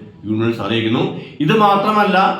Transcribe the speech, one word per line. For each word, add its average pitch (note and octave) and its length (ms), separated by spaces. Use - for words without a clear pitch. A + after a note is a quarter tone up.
യൂണിവേഴ്സ് A2 400
അറിയിക്കുന്നു. A2 360
ഇത് G#3+ 100
മാത്രമല്ല, G3 520